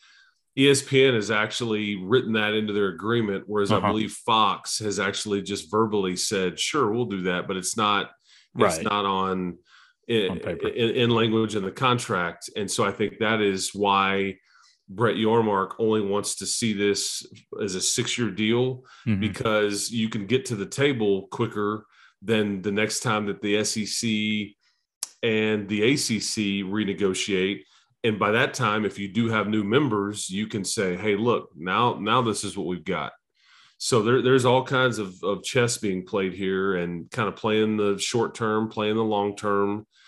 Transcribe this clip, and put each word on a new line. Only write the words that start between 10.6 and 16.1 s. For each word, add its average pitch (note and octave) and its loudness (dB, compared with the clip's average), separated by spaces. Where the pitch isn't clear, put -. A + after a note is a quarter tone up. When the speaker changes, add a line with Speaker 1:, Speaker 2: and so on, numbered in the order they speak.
Speaker 1:
in, A2+ 0
in A#2+ 2
language A2+ 2
in G2 -2
the F#2+ -6
contract. A2+ 0
And G2+ -4
so A2+ 0
I G2 0
think G2+ -4
that A2 2
is F#2+ 0
why G2 2
Brett G2+ 0
Yormark G#2+ 2
only A2 2
wants G2+ -2